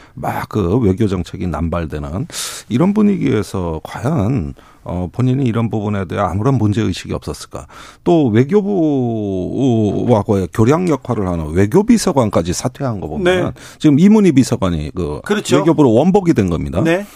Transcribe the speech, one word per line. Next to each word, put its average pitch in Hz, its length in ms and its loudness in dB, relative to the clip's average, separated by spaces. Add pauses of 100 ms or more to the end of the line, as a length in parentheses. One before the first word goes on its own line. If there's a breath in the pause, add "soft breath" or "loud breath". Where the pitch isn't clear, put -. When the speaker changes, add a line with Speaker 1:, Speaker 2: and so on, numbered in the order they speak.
(160 loud breath)
Speaker 1:
막 - 340 -8
그 98 300 0
외교 101 280 2
정책이 92 400 -6
남발되는 80 760 -6 (440 loud breath)
이런 156 260 0
분위기에서 117 880 -2
과연, 104 680 -4 (300 soft breath)
어, 87 280 -6
본인이 127 320 0
이런 117 260 -2
부분에 104 360 -4
대해 98 160 -4
아무런 101 360 0
문제의식이 104 560 -2
없었을까? - 540 -10 (360 loud breath)
또 160 260 2
외교부하고의 113 2250 0
교량 151 360 2
역할을 117 380 -2
하는 82 240 -4
외교비서관까지 110 1000 2
사퇴한 127 460 -6
거 82 80 -8
보면 180 380 0
Speaker 2:
네. 131 60 -6 (260 loud breath)
Speaker 1:
지금 147 220 4
이문희 202 320 6
비서관이 95 640 0
그 76 300 -6
Speaker 2:
그렇죠. - 320 0
Speaker 1:
외교부로 151 360 4
원복이 170 400 4
된 104 160 2
겁니다. 78 320 -2
Speaker 2:
네. 175 240 0 (100)